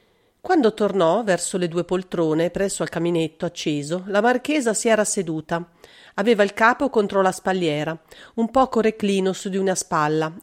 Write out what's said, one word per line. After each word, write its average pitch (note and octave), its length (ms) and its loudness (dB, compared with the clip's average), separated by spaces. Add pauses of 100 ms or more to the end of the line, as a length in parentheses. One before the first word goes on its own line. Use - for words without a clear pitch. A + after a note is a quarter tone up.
(420)
Quando C#4+ 320 2
tornò G3 500 2
verso F#3+ 340 0
le F3+ 100 0
due E3+ 160 -2
poltrone, E3+ 640 0
presso F#3+ 320 -4
al D#3+ 80 -4
caminetto E3 560 -2
acceso, D#3 640 -4
la G3+ 120 0
marchesa B3 540 0
si - 140 -2
era G#3+ 180 2
seduta. E3+ 640 -6 (440)
Aveva G#3 260 2
il G3+ 140 2
capo B3 340 2
contro G3+ 320 2
la F#3 100 4
spalliera, D#3+ 640 -2 (400)
un A3+ 140 0
poco B3+ 320 2
reclino G3 500 0
su - 160 -8
di F#3+ 100 -4
una F#3+ 180 0
spalla, D#3 680 -2